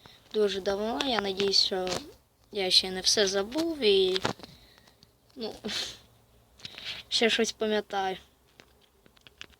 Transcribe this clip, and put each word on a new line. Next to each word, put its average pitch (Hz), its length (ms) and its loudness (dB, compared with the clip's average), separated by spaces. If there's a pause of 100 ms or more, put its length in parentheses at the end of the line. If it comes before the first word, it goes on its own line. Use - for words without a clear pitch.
(340)
Дуже 196 280 2
давно. 208 440 -2
Я 233 160 0
надіюсь, 196 440 2
що 185 240 -2 (600)
я 190 200 -2
ще 190 200 4
не 185 100 -6
все 208 260 2
забув 254 520 -2
і, 190 420 4 (1160)
ну, 120 180 -8 (800)
<laughs> - 760 -16
ще 226 200 4
щось 220 220 2
пам'ятаю. 208 680 -2 (1400)